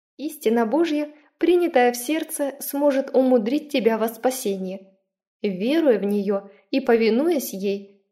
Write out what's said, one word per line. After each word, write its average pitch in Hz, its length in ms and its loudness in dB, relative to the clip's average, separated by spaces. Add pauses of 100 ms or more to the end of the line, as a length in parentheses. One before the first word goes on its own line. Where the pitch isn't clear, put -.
(160)
Истина 233 500 -2
Божья, 294 460 0 (260)
принятая 330 540 4
в 247 40 -4
сердце, 294 600 -4
сможет 277 560 0
умудрить 254 560 2
тебя 226 280 2
во 220 100 0
спасение. 196 840 -6 (500)
Веруя 220 580 2
в 190 40 -6
нее 202 440 -2 (240)
и 269 80 2
повинуясь 240 720 2
ей, 202 600 -6